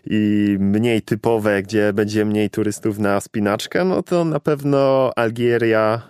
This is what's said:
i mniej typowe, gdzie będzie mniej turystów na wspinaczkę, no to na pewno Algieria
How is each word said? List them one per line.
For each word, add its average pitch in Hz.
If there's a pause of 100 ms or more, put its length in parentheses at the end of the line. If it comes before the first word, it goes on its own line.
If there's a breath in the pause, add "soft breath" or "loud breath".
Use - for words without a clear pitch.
i 104
mniej 107
typowe, 107
gdzie 104
będzie 104
mniej 107
turystów 107
na 101
wspinaczkę, 110
no 185
to 175
na 156
pewno 139
Algieria 113